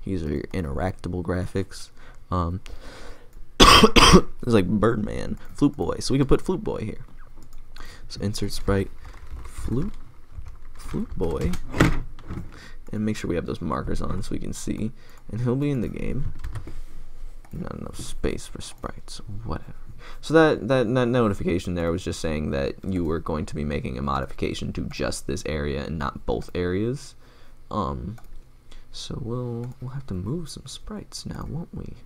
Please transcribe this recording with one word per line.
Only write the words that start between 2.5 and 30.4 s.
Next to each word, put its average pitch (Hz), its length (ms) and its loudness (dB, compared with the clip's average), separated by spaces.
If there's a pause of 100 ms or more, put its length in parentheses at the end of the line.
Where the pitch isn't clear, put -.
<coughs> - 0 - (840)
it's 120 100 2
like 104 160 8
Birdman, 107 720 2 (160)
Flute 143 220 4
Boy. 85 240 0
So - 140 2
we 135 40 4
can 139 100 4
put 147 120 10
Flute - 220 0
Boy - 160 -4
here. - 260 -6 (1040)
So - 120 -8
insert 101 320 0
sprite, 98 380 2 (540)
Flute, 160 480 -2 (840)
Flute - 420 -6
Boy, 82 360 0 (1400)
and 104 120 0
make 107 120 0
sure - 120 -4
we 87 80 0
have 80 100 -2
those - 140 -4
markers - 420 0
on - 200 0
so - 100 -2
we - 60 0
can - 140 -2
see. - 400 -2 (380)
And 113 100 -4
he'll 123 160 2
be 147 140 0
in 131 100 0
the 92 80 0
game. - 440 0 (1200)
Not - 220 -6
enough 50 220 -8
space - 500 -2
for - 140 -10
sprites. - 580 -10 (260)
Whatever. - 300 -4 (460)
So - 140 -2
that, 156 340 8
that, 127 260 4
that 127 120 4
notification 104 680 2
there 85 160 2
was 82 140 -2
just - 160 -4
saying 78 320 0
that 69 220 0 (100)
you 92 200 0
were 80 160 2
going 76 260 -2
to - 80 -8
be 76 100 -2
making 71 340 -2
a 67 40 -4
modification - 720 -2
to 73 120 -4
just - 400 -4
this - 200 -4
area 73 380 -2
and 80 140 -6
not - 280 -4
both 58 280 -2
areas. 98 600 -2 (560)
Um, 90 480 -4 (720)
so - 280 -8
we'll, 120 600 -6
we'll 127 100 -8
have 135 180 -8
to 98 60 -4
move 120 340 -4